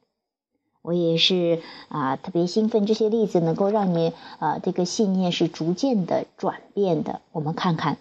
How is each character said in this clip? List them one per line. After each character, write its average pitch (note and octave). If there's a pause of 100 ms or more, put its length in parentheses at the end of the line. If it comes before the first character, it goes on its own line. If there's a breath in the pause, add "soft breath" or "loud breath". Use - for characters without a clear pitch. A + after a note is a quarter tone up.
(800)
我 E3+
也 E3+
是， E3+ (260 loud breath)
啊， C3+
特 -
别 F3
兴 G#3+
奋， G#3+
这 G#3+
些 G#3+
例 A3
子 F3
能 E3
够 G3
让 G3
你， E3 (260 loud breath)
啊， D3+
这 -
个 F3
信 F#3+
念 F#3
是 E3
逐 E3
渐 G#3+
的 C3 (100)
转 - (140)
变 F3+
的。 - (100)
我 E3
们 D#3
看 F3
看 D3